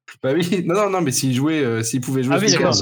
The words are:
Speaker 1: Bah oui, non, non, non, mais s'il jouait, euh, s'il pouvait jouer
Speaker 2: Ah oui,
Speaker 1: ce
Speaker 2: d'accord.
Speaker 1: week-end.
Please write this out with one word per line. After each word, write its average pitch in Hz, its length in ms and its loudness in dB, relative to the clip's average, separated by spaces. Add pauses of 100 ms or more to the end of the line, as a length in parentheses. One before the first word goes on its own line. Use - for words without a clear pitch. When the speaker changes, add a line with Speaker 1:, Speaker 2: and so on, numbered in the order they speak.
(220)
Speaker 1:
Bah 131 120 0
oui, 175 320 0
non, 165 100 0
non, 208 140 2
non, 190 120 0
mais 139 100 0
s'il 131 220 0
jouait, 147 300 0
euh, 113 200 0
s'il 127 180 -2
pouvait 131 220 -2
jouer 139 120 0
Speaker 2:
Ah - 60 2
oui, - 80 2
Speaker 1:
ce 170 80 4
Speaker 2:
d'accord. 175 160 2
Speaker 1:
week-end. - 80 0